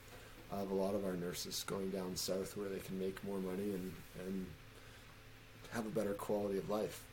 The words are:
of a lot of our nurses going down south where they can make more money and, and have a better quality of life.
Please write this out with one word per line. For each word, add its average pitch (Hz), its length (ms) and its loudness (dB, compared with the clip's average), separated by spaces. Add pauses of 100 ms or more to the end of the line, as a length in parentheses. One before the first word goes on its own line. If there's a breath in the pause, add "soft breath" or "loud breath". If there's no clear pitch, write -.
(500 loud breath)
of 98 200 0
a 98 40 4
lot 98 200 6
of 101 100 4
our 92 100 2
nurses 90 520 0
going 95 240 0
down 92 260 0
south 95 400 2
where 104 120 0
they 95 120 -2
can 95 180 -2
make 95 260 0
more 98 140 0
money 92 360 2
and, 90 200 -2 (320)
and 95 200 0 (1200 loud breath)
have 117 160 2
a 107 40 -2
better 101 220 4
quality 104 460 4
of 90 100 0
life. 104 340 2 (100)